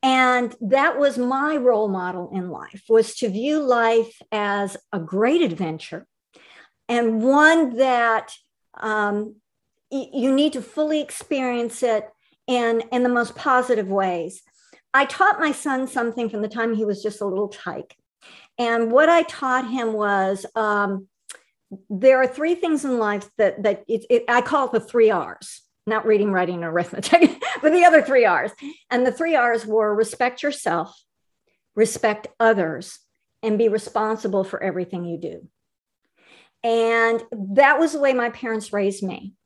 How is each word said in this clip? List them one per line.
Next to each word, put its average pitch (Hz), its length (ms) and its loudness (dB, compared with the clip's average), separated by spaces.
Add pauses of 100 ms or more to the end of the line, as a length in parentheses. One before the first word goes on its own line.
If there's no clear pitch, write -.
And 254 600 2
that 262 360 2
was 277 220 0
my 269 380 -2
role 233 300 2
model 180 460 -6
in 180 160 -6
life, - 400 -16
was 226 280 4
to 233 120 -4
view 254 300 -2
life 233 600 0 (120)
as 202 440 -4 (160)
a 196 80 -4
great 220 440 0
adventure 165 640 -6 (840)
and 233 320 0
one 285 560 4
that, 240 560 0 (460)
um, 214 560 -4 (560)
y-, 262 200 -6
you 262 220 0
need 294 200 2
to 262 100 -8
fully 302 360 -2
experience 247 840 -6
it 220 260 0 (380)
in, 233 340 0 (100)
in 247 120 0
the 247 60 2
most 240 260 -2
positive 254 520 0
ways. 190 540 -4 (540)
I 277 100 4
taught 403 340 2
my 311 120 0
son 269 340 -4
something 233 420 -4
from 240 140 -6
the 214 60 -4
time 226 260 -4
he 220 120 -2
was 202 180 -4
just 208 180 -6
a 202 60 -4
little 196 220 -4
tyke. - 460 -14 (640)
And 233 340 0
what 302 180 6
I 339 120 6
taught 254 480 -2
him 233 240 -4
was, 202 640 0
um, 202 520 -2 (840)
there 254 320 4
are 247 60 2
three 302 280 -2
things 320 280 -2
in 254 160 -2
life 208 380 -2
that, 202 260 0
that 202 240 0
it, 220 220 -2
it, 233 180 2
I 240 140 4
call 269 240 0
it 247 80 -6
the 226 80 2
three 226 280 4
R's, - 520 -6 (260)
not 214 180 -2
reading, 208 280 2
writing, 180 220 0
and 170 100 -8
arithmetic, 175 760 2 (100)
<laughs> - 100 -10
but 302 100 4
the 349 140 6
other 320 160 8
three 254 240 2
R's. 165 260 0 (380)
And 247 180 0
the 247 60 0
three 330 220 -2
R's 233 300 0
were 214 300 0
respect 240 480 -2
yourself, 180 500 -4 (800)
respect 214 540 0 (140)
others, 196 580 0 (420)
and 214 160 -2
be 226 120 4
responsible 214 760 -2
for - 180 -8
everything 180 440 -6
you 170 120 -8
do. - 300 -12 (1120)
And 226 600 0 (300)
that 277 260 6
was 311 140 2
the 311 60 -4
way 269 140 2
my 240 180 0
parents 226 420 -6
raised 196 280 -2
me. 190 320 -10 (120)